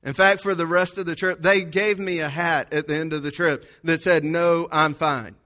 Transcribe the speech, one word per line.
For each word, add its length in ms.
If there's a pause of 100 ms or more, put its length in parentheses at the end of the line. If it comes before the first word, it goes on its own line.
In 120
fact, 260
for 160
the 100
rest 320
of 80
the 80
trip, 280
they 240
gave 340
me 200
a 100
hat 420
at 160
the 80
end 160
of 100
the 100
trip 380 (140)
that 180
said, 220
"No, 480
I'm 220
fine." 420 (100)